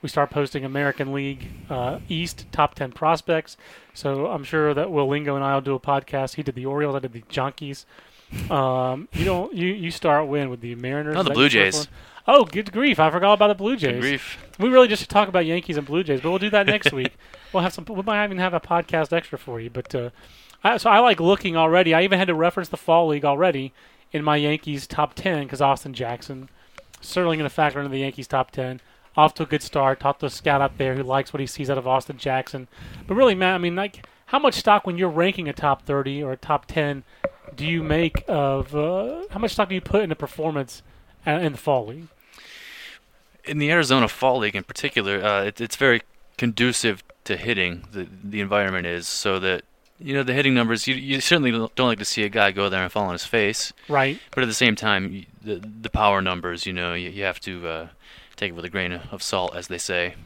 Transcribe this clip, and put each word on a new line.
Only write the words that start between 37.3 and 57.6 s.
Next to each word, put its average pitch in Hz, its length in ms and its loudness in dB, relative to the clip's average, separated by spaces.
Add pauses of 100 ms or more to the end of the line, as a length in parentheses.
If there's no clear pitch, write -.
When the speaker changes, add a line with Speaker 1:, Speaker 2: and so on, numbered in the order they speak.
Speaker 1:
do 135 100 -6
you 165 180 -2
make 156 440 0
of, 139 480 0
uh, 190 540 -2
how 196 100 -8
much 220 120 0
stock 202 180 -6
do 190 60 -6
you 185 60 -4
put 202 220 0
in 170 80 -4
a 151 40 -4
performance, 151 680 -8 (460)
uh, 156 40 0
in 160 220 0
the 120 40 -12
Fall 131 280 0
League? 147 220 -16 (1400)
Speaker 2:
In 151 140 -4
the 147 120 2
Arizona 135 360 4
Fall 127 320 2
League 104 160 0
in 95 80 -6
particular, 101 600 -4
uh, 101 200 2
it, 104 180 -6
it's 117 140 -8
very 123 260 2 (360)
conducive 120 640 0 (220)
to 95 120 -4
hitting, 90 540 -2
the, 95 160 -10 (160)
the 101 180 -6
environment 95 460 0
is, 85 200 -6
so 95 320 -2
that, 92 240 -2 (360)
you 143 160 -8
know, 139 80 0
the 127 100 -2
hitting 135 220 2
numbers, 113 320 0
you, 131 80 -2
you 135 260 -4
certainly 147 300 2
don't, 113 240 -4
don't 131 120 2
like 113 120 0
to 104 60 -4
see - 180 -2
a 104 60 0
guy 101 220 4
go 98 160 0
there 95 160 0
and 90 80 -6
fall 104 140 0
on 92 80 -4
his 87 120 -8
face. 110 460 0 (160)
Speaker 1:
Right. 139 320 0 (120)
Speaker 2:
But 131 120 0
at 123 40 0
the 110 60 -4
same 113 220 2
time, 98 360 -2
y-, 95 140 -12 (160)
the, 107 240 -8 (160)
the 113 80 -8
power 101 320 4
numbers, 90 440 -4
you 95 80 -8
know, 87 220 -4
you, 87 160 -8
you 98 120 -10
have 92 180 -4
to, 90 260 -10